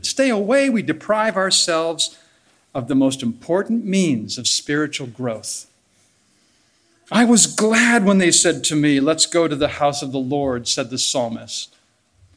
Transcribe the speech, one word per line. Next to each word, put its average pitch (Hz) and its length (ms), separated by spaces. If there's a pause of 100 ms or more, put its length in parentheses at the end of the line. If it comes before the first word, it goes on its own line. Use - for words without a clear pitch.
stay - 260
away, 240 400
we 226 140
deprive 208 540
ourselves 165 800 (580)
of 127 140
the 147 60
most 135 280
important 190 640
means 160 540
of 120 80
spiritual 147 600
growth. 113 580 (1500)
"I 214 120
was 233 240
glad 226 560
when 196 140
they 175 120
said 160 340
to 156 120
me, 147 240
'Let's 156 260
go 165 220
to 151 80
the 139 260
house 143 180
of 139 120
the 135 80
Lord,'" 131 480
said 127 220
the 127 80
psalmist. 113 760 (640)